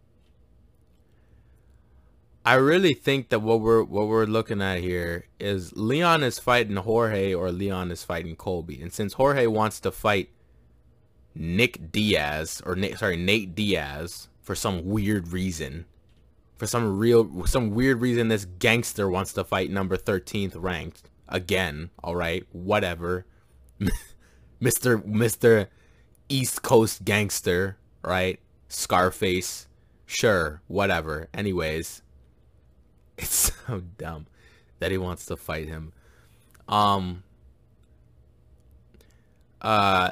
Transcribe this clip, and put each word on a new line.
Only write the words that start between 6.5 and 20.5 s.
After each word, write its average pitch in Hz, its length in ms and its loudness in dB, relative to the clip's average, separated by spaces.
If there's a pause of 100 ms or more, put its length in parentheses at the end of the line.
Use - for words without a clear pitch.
Jorge 104 580 0
or 90 200 -2
Leon 92 360 -4
is 87 140 -10
fighting 82 320 -6
Colby. 82 460 -6
And 85 100 -12
since 104 220 -6
Jorge 135 340 4
wants 107 320 0
to - 140 -4
fight 101 360 0 (1040)
Nick 87 600 -2
Diaz, 80 720 0
or 90 100 -4
Nick, 95 220 -4
sorry, 98 180 -2
Nate 92 400 0
Diaz, 82 720 -4 (140)
for 95 140 -8
some 92 280 -2
weird 101 460 -2
reason, 82 560 -6 (720)
for 110 100 -6
some 107 320 0
real, 107 480 4
some 120 240 2
weird 120 300 2
reason, 120 260 2
this 107 160 2 (160)
gangster 113 480 2
wants 92 260 -2
to 95 120 -2
fight 95 260 -2
number 95 240 -2
thirteenth 95 600 -4